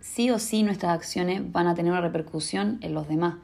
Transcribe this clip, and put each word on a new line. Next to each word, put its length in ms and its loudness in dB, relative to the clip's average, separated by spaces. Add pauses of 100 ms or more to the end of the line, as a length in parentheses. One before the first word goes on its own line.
sí 300 0
o 80 2
sí 240 2
nuestras 300 2
acciones 600 -2
van 140 2
a 80 4
tener 180 2
una 80 2
repercusión 800 -2
en 140 -4
los 140 -4
demás 360 0